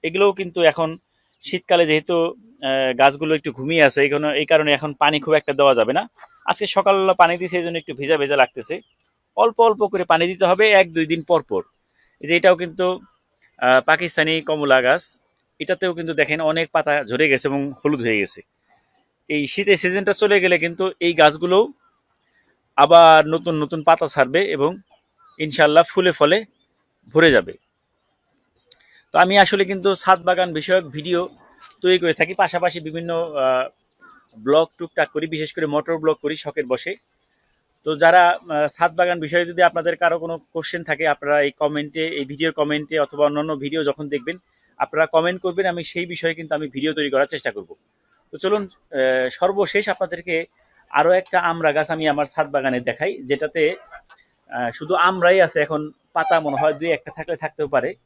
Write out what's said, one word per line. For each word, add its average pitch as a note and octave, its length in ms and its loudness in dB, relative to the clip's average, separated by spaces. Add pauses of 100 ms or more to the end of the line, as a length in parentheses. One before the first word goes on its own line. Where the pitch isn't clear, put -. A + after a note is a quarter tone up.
এগুলোও F#3+ 300 0
কিন্তু F#3 280 -8 (120)
এখন D#3+ 160 -4 (580)
শীতকালে F3+ 440 0
যেহেতু, D#3 260 0 (520)
আহ, C3+ 220 -2 (100)
গাছগুলো C#3+ 340 2
একটু D3 180 -6
ঘুমিয়ে D3 360 0
আছে, B2+ 140 0
এই C#3+ 100 2
কারণে, D3+ 160 -2 (120)
এই D3 60 -4
কারণে D#3 320 2
এখন D3+ 120 -8 (120)
পানি D3 220 2
খুব D#3 160 0
একটা C#3+ 120 -6
দেওয়া C3+ 220 4
যাবে A#2 240 0
না। G3+ 40 -2 (480)
আজকে G3 160 -2
সকালবেলা F#3+ 560 0
পানি E3+ 180 4
দিয়েছে, F3+ 200 -6
এই E3+ 60 -6
জন্য E3+ 120 -6
একটু D3+ 160 -12
ভেজা C#3+ 220 -2
ভেজা C#3+ 200 0
লাগতেছে। C#3 380 0 (640)
অল্প A3+ 240 2
অল্প A3 200 4 (120)
করে F#3 120 -4
পানি E3+ 220 2
দিতে F#3 240 -2
হবে F#3+ 140 2 (160)
এক F#3 120 4
দুই D#3+ 140 -2
দিন E3 160 -4
পর E3 180 2 (100)
পর। F#2+ 120 -2 (580)
এই C#3+ 80 -14
যে E3 80 0
এটাও F3+ 260 6
কিন্তু, F3+ 240 -4 (720)
আহ, B2+ 220 4
পাকিস্তানি D#3+ 540 0 (140)
কমলা C#3+ 380 4
গাছ, D3+ 160 2 (600)
এটাতেও F3+ 360 -4
কিন্তু E3 220 -8
দেখেন D3+ 200 0
অনেক D#3+ 340 0
পাতা D3 300 0
ঝরে B2 240 0
গেছে C3+ 200 0
এবং C#3 120 -2 (200)
হলুদ D3 260 -2
হয়ে A2 140 0
গেছে। F#2 200 -8 (880)
এই D3+ 140 -4 (100)
শীতের F3 240 0
সিজনটা F#3+ 360 -2
চলে G#3 300 2
গেলে F3 220 2
কিন্তু E3+ 200 -6 (220)
এই F3 80 0
গাছগুলোও E3 500 4 (1120)
আবার D#3+ 420 8 (160)
নতুন E3 280 -4
নতুন D#3+ 200 -6
পাতা E3 240 4
ছাড়বে C#3+ 340 0 (160)
এবং C#3+ 140 0 (680)
ইনশাআল্লাহ D#3 540 4
ফুলে F3+ 200 2
ফলে F3 320 2 (680)
ভরে D#3+ 240 6
যাবে। F2+ 160 0 (1600)
তো - 60 0
আমি F#3 200 4
আসলে F#3+ 260 4
কিন্তু F#3+ 300 -2
ছাদ F#3 280 2
বাগান F3+ 300 0
বিষয়ক F3 320 0 (120)
ভিডিও E3+ 240 -2 (640)
তৈরি F3+ 160 2
করে E3+ 160 0
থাকি, E3+ 200 -2
পাশাপাশি F3 460 -2
বিভিন্ন, E3 300 -10 (320)
আহ, C3 220 0 (840)
ব্লগ D#3 200 4 (120)
টুকটাক E3 360 -4
করি, D#3 120 -4
বিশেষ D#3 280 -8
করে D#3+ 120 -4
মোটর D3+ 320 -4
ব্লগ D#3 260 0
করি D3+ 120 -4
শখের D3 360 -8
বশে। B2+ 200 -6 (920)
তো D#3 120 -4
যারা, E3 340 4
আহ, D3+ 460 -4
ছাদ E3+ 220 0
বাগান F3 220 0
বিষয়ে E3+ 300 -2
যদি F3 120 -2
আপনাদের E3 340 0
কারো E3+ 220 0
কোনো E3 160 -8 (180)
কোশ্চেন F3 320 -8
থাকে, D#3 200 -4 (100)
আপনারা D3 260 -2
এই C#3+ 100 0
কমেন্টে, D3 540 -4 (140)
এই C#3 60 -6
ভিডিওর D3 280 -4
কমেন্টে D3+ 460 -4
অথবা D3 280 -2
অন্যান্য D3 260 -4 (120)
ভিডিও D3 200 -4
যখন C#3+ 240 -4
দেখবেন, D3 300 -8 (400)
আপনারা D3+ 280 -2
কমেন্ট E3+ 360 0
করবেন, F#3 240 -4
আমি F3 180 -6
সেই F3 220 -10
বিষয়ে E3 280 -6
কিন্তু D#3 200 -10
আমি D3+ 140 -6
ভিডিও C#3 240 -6
তৈরি D3 180 -4
করার C3+ 160 0
চেষ্টা C#3 240 -8
করব। G2 200 -14 (600)
তো D#3 80 -16
চলুন, G#3 240 -2
আহ, C3 640 -2 (100)
সর্বশেষ G3 500 -2
আপনাদেরকে E3+ 580 -6 (440)
আরও D3+ 200 2
একটা F#3 300 0
আমড়া E3 320 0
গাছ D3+ 180 -2
আমি D#3+ 180 -2
আমার D3 180 -2
ছাদ D3+ 280 -4
বাগানে C3 260 -2
দেখাই, B2 320 -6 (160)
যেটাতে, C#3+ 340 -2 (880)
আহ, A#2+ 280 -6
শুধু D#3 160 -4
আমরাই F3+ 460 2
আছে, E3 260 2
এখন D3+ 140 -4 (320)
পাতা E3 280 0
মনে C#3+ 200 -4
হয় D3+ 140 2
দুই D#3+ 160 -6
একটা D3+ 260 -4
থাকলে D#3+ 200 -8
থাকতেও D3+ 320 -8
পারে। C#3 260 -2 (100)